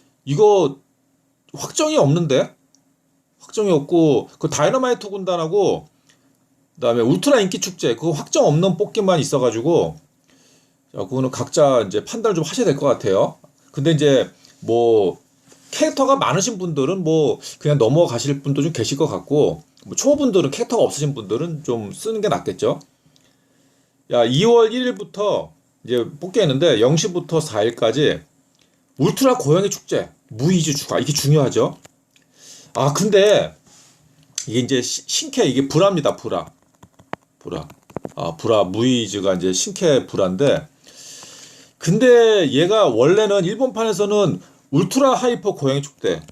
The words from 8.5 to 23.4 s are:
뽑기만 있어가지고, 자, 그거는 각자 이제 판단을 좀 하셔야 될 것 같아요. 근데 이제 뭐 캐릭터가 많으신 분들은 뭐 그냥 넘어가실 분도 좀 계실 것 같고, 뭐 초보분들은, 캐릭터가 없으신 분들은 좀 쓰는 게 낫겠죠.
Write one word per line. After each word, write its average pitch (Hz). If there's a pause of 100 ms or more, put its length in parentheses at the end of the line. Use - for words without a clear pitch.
뽑기만 190
있어가지고, 120 (920)
자, -
그거는 127
각자 135
이제 101
판단을 220
좀 160
하셔야 226
될 139
것 151
같아요. 120 (340)
근데 147
이제 139 (300)
뭐 110 (520)
캐릭터가 269
많으신 190
분들은 175
뭐 156 (180)
그냥 147
넘어가실 139
분도 139
좀 160
계실 127
것 151
같고, 107 (240)
뭐 185
초보분들은, 233
캐릭터가 233
없으신 139
분들은 131
좀 110
쓰는 220
게 208
낫겠죠. 104 (1300)